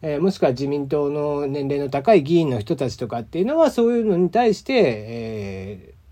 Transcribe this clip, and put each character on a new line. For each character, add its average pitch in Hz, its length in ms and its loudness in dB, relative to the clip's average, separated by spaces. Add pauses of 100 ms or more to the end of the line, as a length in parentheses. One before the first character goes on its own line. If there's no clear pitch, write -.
え 147 160 -4
ー、 - 20 -2
も 185 120 2
し - 80 -8
く 185 60 2
は 143 60 4
自 131 160 -4
民 143 200 -4
党 147 220 -2
の 147 360 -4
年 139 220 -4
齢 143 120 -2
の 143 100 -4
高 139 260 2
い 160 80 4
議 160 140 2
員 160 120 4
の 123 100 -2
人 123 160 -4
た 131 140 -2
ち - 80 -12
と 120 100 -6
か 117 120 -6
っ 117 40 -8
て - 140 -10
い 180 60 0
う - 20 0
の 285 120 -2
は、 320 120 6
そ 233 200 2
う 240 80 2
い 233 40 0
う 220 40 0
の 196 120 2
に 175 140 2
対 226 240 2
し - 80 -16
て、 269 100 -4
え 107 1200 -2 (180)